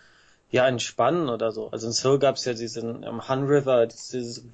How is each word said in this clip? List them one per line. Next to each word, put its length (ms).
ja, 180
Entspannen 640
oder 200
so. 200
Also 160
in 80
Seoul 240
gab's 260
ja 100
diesen, 500
am 240
Han 160
River, 420
diese 560